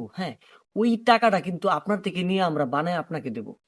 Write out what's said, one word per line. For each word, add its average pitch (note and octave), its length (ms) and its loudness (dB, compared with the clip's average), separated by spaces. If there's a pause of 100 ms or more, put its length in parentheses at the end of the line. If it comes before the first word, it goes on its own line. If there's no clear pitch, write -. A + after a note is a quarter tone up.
(160)
হ্যাঁ, E3+ 200 -6 (400)
ওই A3+ 140 2 (200)
টাকাটা A3 320 6
কিন্তু F3 280 -6
আপনার F#3 320 0
থেকে F3+ 220 -4
নিয়ে F#3+ 180 0
আমরা D3+ 240 2
বানায় D#3 380 -2
আপনাকে C#3 260 -8
দেব A2 180 -8 (200)